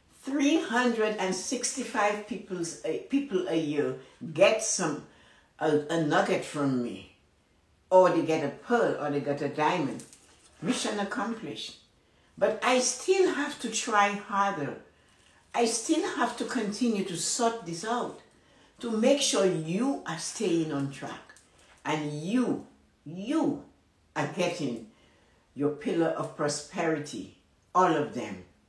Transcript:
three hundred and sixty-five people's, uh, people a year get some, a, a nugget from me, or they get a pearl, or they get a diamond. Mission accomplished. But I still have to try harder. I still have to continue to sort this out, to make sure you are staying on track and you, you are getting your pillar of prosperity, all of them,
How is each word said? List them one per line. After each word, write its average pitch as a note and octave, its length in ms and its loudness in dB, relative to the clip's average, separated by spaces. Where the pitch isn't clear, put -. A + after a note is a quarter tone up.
three C#4+ 360 2
hundred A3 580 0
and F#3 180 -2
sixty-five G#3+ 920 -2
people's, F3 580 -8
uh, D#3+ 140 -2
people A#3 380 0
a E3 100 0
year C#3+ 400 0
get G#3+ 300 6
some, - 420 -2
a, D#3 100 2
a E3 160 0
nugget F#3 400 2
from C#3 380 0
me, F#2+ 340 -8
or F#3 180 10
they E3 140 2
get D#3 200 2
a C#3 60 -2
pearl, G3+ 500 0
or D3 120 -2
they C#3+ 100 0
get C#3+ 220 -2
a C3+ 60 -2
diamond. D3+ 540 -2
Mission G#3+ 360 -2
accomplished. A3 800 -6
But G#3+ 260 2
I B3+ 160 4
still F4+ 540 2
have C#4+ 260 -4
to A#3+ 100 -6
try G#3 420 2
harder. G3 680 -2
I A#3+ 120 2
still D#4+ 500 0
have A#3+ 220 -2
to A#3+ 80 -4
continue G#3 580 0
to F3 140 -6
sort A3+ 480 -2
this E3 180 -8
out, - 380 -4
to A#3 100 -8
make B3 300 6
sure G3+ 260 4
you F#3 600 0
are E3 120 -6
staying E3 540 -2
on C#3 180 -2
track - 440 -12
and D3+ 300 -2
you, G3 520 0
you A3 600 -2
are D3 120 0
getting D#3+ 600 -2
your C#3+ 180 0
pillar E3 360 0
of C#3+ 300 -4
prosperity, D3 960 -4
all F3+ 180 6
of D3 200 0
them, B2 320 -8